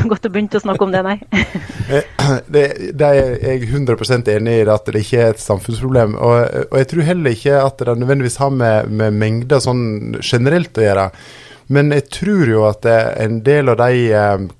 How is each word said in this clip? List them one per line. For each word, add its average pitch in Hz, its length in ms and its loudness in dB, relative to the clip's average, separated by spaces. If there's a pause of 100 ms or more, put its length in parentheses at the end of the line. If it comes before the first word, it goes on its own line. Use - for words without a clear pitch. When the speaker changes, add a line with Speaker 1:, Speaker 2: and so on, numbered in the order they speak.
Speaker 1:
<laughs> 226 60 -2
gått 214 160 -4
og 202 80 -6
begynt 208 220 -2
å 208 60 0
snakke 196 240 -2
om 190 80 -4
det, 190 120 0
nei. 202 160 -4
<laughs> - 420 -4 (220)
Speaker 2:
Eh, 143 180 0 (240)
<clears throat> 131 240 -2
det, 147 100 4 (380)
det 151 60 2
er 135 240 4 (100)
jeg 131 300 -4
hundre 131 260 0
prosent 117 320 -2
enig 110 300 2
i, 110 80 4
at 107 260 2
det 107 80 0
ikke 120 220 0
er 113 100 4
et - 80 -6
samfunnsproblem, 113 760 -2
og, 120 500 0
og - 100 -6
jeg 131 140 0
tror 160 160 -2
heller 160 260 0
ikke 139 300 0
at 135 180 -2
det 120 160 -2
nødvendigvis 123 400 -2
har 139 160 0
med, 113 400 0
med 107 240 0
mengder 117 480 0
sånn 123 220 -2 (340)
generelt 131 560 0
å 110 80 2
gjøre, 98 220 2 (680)
men 143 200 4
jeg 143 160 0
tror 190 360 0
jo 110 240 2
at 104 160 -4
det 117 80 4
er 113 160 4 (160)
en 113 160 -2
del 139 320 2
av 113 80 0
de, 123 320 2
eh, 104 320 2 (160)